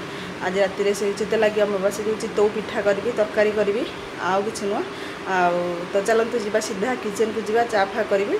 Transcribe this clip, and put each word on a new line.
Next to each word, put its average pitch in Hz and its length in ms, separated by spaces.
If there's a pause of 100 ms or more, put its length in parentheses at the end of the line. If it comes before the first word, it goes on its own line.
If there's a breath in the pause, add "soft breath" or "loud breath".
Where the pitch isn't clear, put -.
(440 loud breath)
ଆଜି 185 160
ରାତିରେ 202 340
ସେଇ 202 200
ଚିତା 214 240
ଲାଗି 214 240
ଅମାବାସ୍ୟା 202 420
ଯୋଉ 220 120
ଚିତଉ 208 340
ପିଠା 214 320
କରିବି, 202 300
ତରକାରୀ 214 400
କରିବି, 208 300 (400)
ଆଉ 190 200
କିଛି 214 240
ନୁହଁ। 220 180 (440 loud breath)
ଆଉ 180 300 (360)
ତ - 20 (100)
ଚାଲନ୍ତୁ 226 320
ଯିବା 208 220
ସିଧା 226 360
କିଚେନ୍କୁ 220 460
ଯିବା, 214 220
ଚା 214 220
ଫା 214 180
କରିବି, 202 360